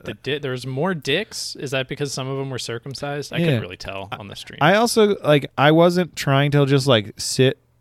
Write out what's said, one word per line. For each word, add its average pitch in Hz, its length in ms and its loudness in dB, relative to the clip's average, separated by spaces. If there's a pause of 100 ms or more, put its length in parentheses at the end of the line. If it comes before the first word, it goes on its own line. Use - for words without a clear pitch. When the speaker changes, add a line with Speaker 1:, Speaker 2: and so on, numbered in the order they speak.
Speaker 1:
the, - 40 -20
the - 100 -8
di-, 143 240 -6
there 139 140 -8
was 127 140 -8
more 139 280 -4
dicks. 160 640 -6
Is 139 140 -10
that 131 180 -4
because 139 240 -6
some 131 160 -6
of 135 80 -6
them 135 140 -6
were 127 80 -8
circumcised? 139 760 -8
I - 60 -4
Speaker 2:
Yeah. 170 80 2
Speaker 1:
couldn't 127 160 2
really 92 160 -12
tell 98 340 -12
on 101 160 -12
the 101 80 -14
stream. - 240 -16
Speaker 2:
I 160 140 6
also, 214 480 4
like, 147 340 2
I 143 160 6
wasn't 175 420 4
trying 143 360 2
to 143 160 4
just, 135 200 2
like, 110 320 2
sit - 400 2 (220)